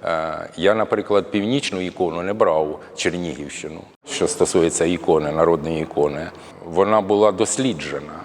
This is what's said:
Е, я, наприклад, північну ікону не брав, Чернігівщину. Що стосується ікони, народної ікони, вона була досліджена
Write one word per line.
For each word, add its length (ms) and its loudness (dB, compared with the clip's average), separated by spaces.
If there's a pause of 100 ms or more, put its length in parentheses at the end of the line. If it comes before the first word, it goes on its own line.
Е, 520 -4
я, 180 4
наприклад, 560 2
північну 500 -2
ікону 420 -2
не 100 -2
брав, 480 2 (160)
Чернігівщину. 840 -6 (300)
Що 180 0
стосується 560 2
ікони, 480 2
народної 500 2
ікони, 480 -2 (340)
вона 360 4
була 320 4
досліджена 920 -4